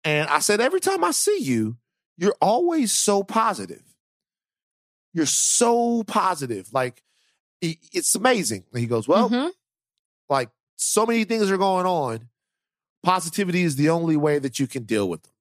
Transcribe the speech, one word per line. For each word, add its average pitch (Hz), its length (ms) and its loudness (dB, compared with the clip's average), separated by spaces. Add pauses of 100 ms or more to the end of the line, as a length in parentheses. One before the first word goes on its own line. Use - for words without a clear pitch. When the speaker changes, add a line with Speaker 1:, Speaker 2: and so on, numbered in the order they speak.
Speaker 1:
And 151 260 0
I 147 100 2
said, 208 220 2
"Every 339 180 0
time 392 240 0
I 349 80 0
see 403 300 0
you, 117 360 0 (400)
you're 185 240 0
always 262 520 2
so 202 280 2
positive. 208 640 -4 (1300)
You're 160 120 0
so 233 800 2
positive. 143 680 -2
Like, 127 300 -2 (600)
i-, 165 140 -4 (140)
it's 175 240 0
amazing." 185 560 0
And 120 80 -4
he 117 80 -2
goes, 113 220 -2
"Well, 214 200 4
Speaker 2:
Mm-hmm. 254 200 -2 (800)
Speaker 1:
like, 135 200 0 (280)
so - 280 0
many 233 200 0
things 208 260 0
are 190 60 0
going 185 280 0
on. 123 440 -2 (760)
Positivity 180 600 0
is 151 120 0
the 151 140 2
only 165 260 2
way 147 240 2
that 131 180 -6
you 135 100 -2
can 127 160 -10
deal 104 260 -2
with 82 140 -8
them." - 180 -20